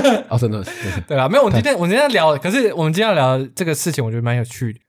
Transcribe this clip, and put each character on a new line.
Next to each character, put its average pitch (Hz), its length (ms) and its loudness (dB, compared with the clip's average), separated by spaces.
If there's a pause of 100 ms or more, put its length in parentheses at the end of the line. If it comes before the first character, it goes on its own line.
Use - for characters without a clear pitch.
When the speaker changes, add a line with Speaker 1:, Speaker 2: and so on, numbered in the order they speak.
Speaker 1:
<laughs> 240 260 2
哦， 123 80 0
真 117 120 0
的， 104 140 -6
真 - 100 -14 (160)
的。 87 160 -6
Speaker 2:
对 151 80 -4
啦， 131 140 2
没 208 80 0
有， 277 80 6
我 208 60 2
们 180 40 2
今 - 80 2
天， 277 120 0
Speaker 1:
太 196 40 -2
Speaker 2:
我 175 40 -2
们 170 80 0
今 202 40 2
天 269 80 2
要 294 60 4
聊， 160 300 2
可 170 120 -4
是 226 220 0
我 160 120 -2
们 156 60 2
今 175 120 0
天 226 40 2
要 208 80 2
聊 131 400 2
这 156 80 -4
个 156 120 0
事 165 180 -2
情， 139 100 -4
我 113 80 -4
觉 113 60 -4
得 117 60 -4
蛮 120 120 0
有 120 80 0
趣 113 300 -6
的， - 160 -20